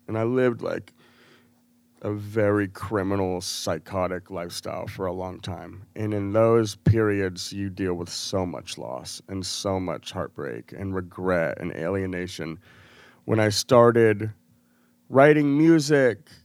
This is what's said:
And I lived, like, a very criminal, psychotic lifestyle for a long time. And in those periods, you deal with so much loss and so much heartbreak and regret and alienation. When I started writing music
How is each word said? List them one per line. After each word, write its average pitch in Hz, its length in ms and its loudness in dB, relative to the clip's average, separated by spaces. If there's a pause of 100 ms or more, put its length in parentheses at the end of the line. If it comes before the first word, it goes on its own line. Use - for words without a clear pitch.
And 110 100 -6
I 113 60 0
lived, 123 380 0
like, 85 320 -8 (1080)
a 104 120 -4
very 104 560 0
criminal, 95 720 -2
psychotic 90 920 -6
lifestyle 87 560 -10
for - 180 -8
a 90 60 -4
long 92 300 -10
time. 90 440 -12 (120)
And 107 160 -4
in 101 180 -4
those 113 440 4
periods, 101 760 0
you 98 180 -6
deal 92 260 -2
with 87 120 -8
so - 380 -4
much 76 320 -10
loss 64 500 -12
and 95 180 -8
so 95 360 -4
much 85 320 -8
heartbreak 69 580 -8
and 95 240 -6
regret 90 640 -2
and 85 160 -6
alienation. 90 840 -6 (680)
When 110 160 2
I 107 80 4
started 113 840 6 (760)
writing 143 480 6
music 147 720 4 (160)